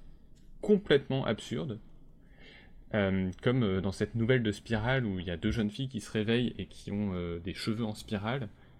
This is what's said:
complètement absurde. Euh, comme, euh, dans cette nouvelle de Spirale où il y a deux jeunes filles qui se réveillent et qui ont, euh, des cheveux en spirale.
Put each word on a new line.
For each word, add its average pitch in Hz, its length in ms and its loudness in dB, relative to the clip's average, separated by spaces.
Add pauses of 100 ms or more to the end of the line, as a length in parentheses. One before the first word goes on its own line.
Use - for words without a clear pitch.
(600)
complètement 147 640 4
absurde. 117 560 -2 (1120)
Euh, 95 360 4 (120)
comme, 127 200 4
euh, 95 180 4
dans 95 120 0
cette - 220 -2
nouvelle 117 280 4
de 107 100 2
Spirale 117 540 0
où 95 120 0
il 87 80 -4
y 92 40 -2
a 85 80 -2
deux 107 120 0
jeunes 107 200 2
filles 131 180 -4
qui 120 140 -6
se - 80 -14
réveillent 113 480 2
et 92 80 -8
qui - 260 -12
ont, 101 220 0
euh, 87 240 -4
des 85 160 -6
cheveux 113 320 -4
en 107 80 -4
spirale. 110 540 -4 (320)